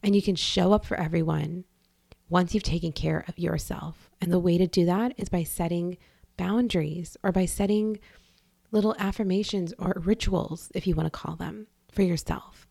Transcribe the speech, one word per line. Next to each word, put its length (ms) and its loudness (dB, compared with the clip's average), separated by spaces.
And 120 4
you 60 6
can 160 0
show 380 4
up 100 2
for 160 -4
everyone 640 -2
once 240 2
you've 100 0
taken 300 -2
care 340 -2
of 120 -12
yourself. 720 -6
And 100 -2
the 80 4
way 200 4
to 80 4
do 180 2
that 320 2
is 140 -8
by 120 0
setting 540 -4
boundaries 880 0
or 100 0
by 140 2
setting 520 0
little 280 2
affirmations 800 -2
or 160 0
rituals, 680 0
if 120 -2
you 80 4
want 120 2
to 120 -4
call 160 -8
them, 320 -10
for 120 0
yourself 680 -4